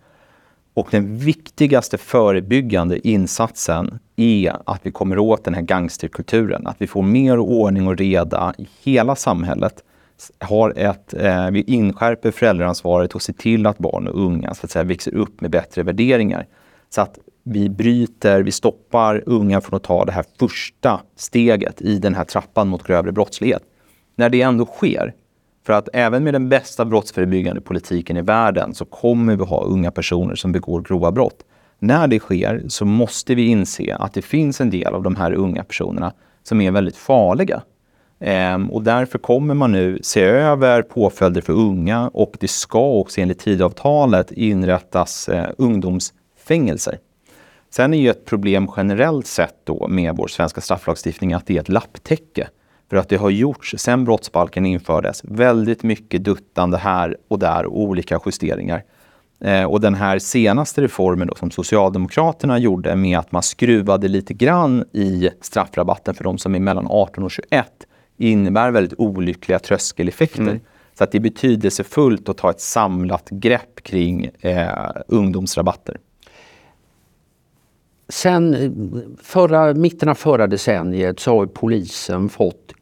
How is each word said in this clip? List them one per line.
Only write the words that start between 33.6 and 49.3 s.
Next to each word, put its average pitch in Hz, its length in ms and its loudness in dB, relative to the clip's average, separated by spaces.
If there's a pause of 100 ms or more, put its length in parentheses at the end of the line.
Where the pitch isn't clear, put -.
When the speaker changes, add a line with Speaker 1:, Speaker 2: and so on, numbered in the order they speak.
Speaker 1:
att 98 180 -6
det 98 80 -4
finns 143 380 -2
en 127 100 0
del 92 240 -2
av 95 80 -4
de 92 140 -2
här 87 160 0
unga 92 320 -2
personerna 87 480 -6 (300)
som 110 180 0
är 95 100 2
väldigt 95 260 0
farliga. 127 640 2 (580)
Ehm, 92 500 0
och 110 120 -4
därför 120 360 0
kommer 143 360 0
man 139 180 2
nu 92 300 0
se - 200 0
över 127 600 4
påföljder 95 580 0
för - 120 -4
unga 104 560 0
och - 320 -2
det 95 80 -2
ska - 320 -2 (100)
också 101 300 0
enligt 90 180 -2
Tidöavtalet 107 960 2
inrättas, 92 960 -2
eh, 90 300 -2
ungdomsfängelser. 104 1400 -2 (800)
Sen 135 180 2
är 156 40 2
ju 131 120 4
ett - 140 -4
problem 98 520 0
generellt 117 500 0
sett - 380 -4